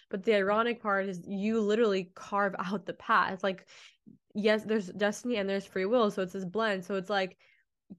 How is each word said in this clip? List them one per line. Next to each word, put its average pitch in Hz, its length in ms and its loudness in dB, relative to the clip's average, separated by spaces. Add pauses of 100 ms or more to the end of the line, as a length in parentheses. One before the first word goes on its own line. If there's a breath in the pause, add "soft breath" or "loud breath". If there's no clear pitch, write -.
(100)
But 196 140 -6
the 220 100 4
ironic 214 480 2
part 196 240 0
is 180 200 -8
you 208 340 0
literally 208 540 2
carve 202 420 -2
<laughs> - 20 -10
out 185 280 -4
the 170 80 -6
path. 190 500 0
Like, 190 240 -2 (640 loud breath)
yes, 214 300 2
there's 208 240 -2
destiny 208 480 -2
and 196 120 -2
there's 196 180 -2
free 190 200 -2
will. 220 240 4
So 196 120 -4
it's 180 100 -4
this 196 120 -8
blend. 196 400 -2
So 202 120 -6
it's 185 140 -6
like, 190 260 0 (640 soft breath)